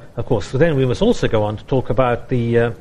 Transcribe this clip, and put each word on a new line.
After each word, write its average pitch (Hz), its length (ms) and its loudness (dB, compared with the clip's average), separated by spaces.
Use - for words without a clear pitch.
of 120 100 -6
course, 110 300 -2
then 151 220 2
we 131 80 2
must 120 160 0
also 214 260 2
go 107 140 2
on 107 140 -4
to - 80 -12
talk - 260 -2
about 123 380 0
the, 117 280 0
uh, 117 140 2